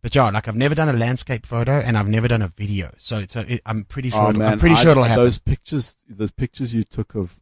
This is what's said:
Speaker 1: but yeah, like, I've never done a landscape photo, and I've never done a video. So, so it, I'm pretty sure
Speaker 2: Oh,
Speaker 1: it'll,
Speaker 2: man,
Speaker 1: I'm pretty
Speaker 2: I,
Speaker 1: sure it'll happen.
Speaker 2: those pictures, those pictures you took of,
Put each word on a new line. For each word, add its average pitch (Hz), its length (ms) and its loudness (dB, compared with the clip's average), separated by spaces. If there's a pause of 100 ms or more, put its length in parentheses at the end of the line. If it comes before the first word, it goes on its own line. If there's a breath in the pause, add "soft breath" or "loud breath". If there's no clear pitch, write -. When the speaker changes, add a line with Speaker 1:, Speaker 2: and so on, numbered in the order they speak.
Speaker 1:
but - 140 -10
yeah, 127 160 4
like, 107 180 -4
I've 107 80 -6
never 143 180 0
done 156 140 0
a 135 60 0
landscape 120 500 -4
photo, 120 280 -2
and 123 260 0
I've 101 100 0
never 113 200 0
done 117 120 0
a 98 80 -2
video. 98 480 -6
So, 107 320 -8
so 120 120 -10
it, 120 260 -6
I'm 110 180 -6
pretty 127 240 -8
sure 107 140 0
Speaker 2:
Oh, 107 80 4
Speaker 1:
it'll, 107 80 0
Speaker 2:
man, 110 160 2
Speaker 1:
I'm 107 40 -4
pretty 165 180 6
Speaker 2:
I, - 60 4
Speaker 1:
sure 165 100 6
it'll 139 100 6
happen. 117 220 4
Speaker 2:
those 123 140 2
pictures, - 600 -6 (100)
those 104 220 -6
pictures 123 440 -6
you 113 80 0
took - 320 -8
of, 95 280 -8